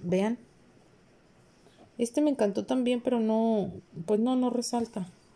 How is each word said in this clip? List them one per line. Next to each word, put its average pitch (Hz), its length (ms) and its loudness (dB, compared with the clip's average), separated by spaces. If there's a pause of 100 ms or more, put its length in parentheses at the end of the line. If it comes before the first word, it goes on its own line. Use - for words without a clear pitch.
Vean. 190 340 0 (1600)
Este 240 220 0
me 302 100 4
encantó 208 360 0
también, 247 340 0
pero 240 220 0
no, 220 500 2 (340)
pues 214 140 2
no, 254 160 2
no 247 140 2
resalta. 233 580 -4 (280)